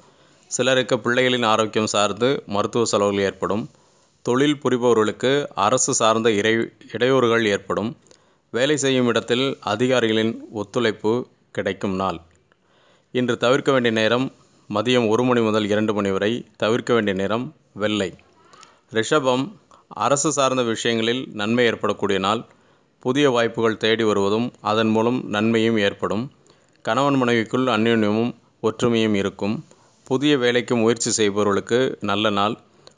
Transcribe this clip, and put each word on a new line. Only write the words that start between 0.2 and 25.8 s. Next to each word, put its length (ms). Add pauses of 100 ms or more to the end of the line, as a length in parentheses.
சிலருக்கு 480
பிள்ளைகளின் 500
ஆரோக்கியம் 420
சார்ந்து 580
மருத்துவ 400
செலவுகள் 380
ஏற்படும். 460 (520)
தொழில் 420
புரிபவர்களுக்கு 920
அரசு 380
சார்ந்த 360
இறை-, 440 (180)
இடையூறுகள் 540
ஏற்படும். 520 (540)
வேலை 260
செய்யும் 300
இடத்தில் 520
அதிகாரிகளின் 800 (120)
ஒத்துழைப்பு 760 (240)
கிடைக்கும் 440
நாள். 240 (920)
இன்று 260
தவிர்க்க 340
வேண்டிய 220
நேரம் 380 (420)
மதியம் 340
ஒரு 160
மணி 180
முதல் 280
இரண்டு 240
மணி 180
வரை. 340 (120)
தவிர்க்க 360
வேண்டிய 220
நிறம் 400 (180)
வெள்ளை. 420 (760)
ரிஷபம், 600 (360)
அரசு 440
சார்ந்த 320
விஷயங்களில் 720
நன்மை 320
ஏற்படக்கூடிய 540
நாள். 260 (540)
புதிய 300
வாய்ப்புகள் 480
தேடி 260
வருவதும் 580
அதன் 260
மூலம் 420
நன்மையும் 480
ஏற்படும். 540 (500)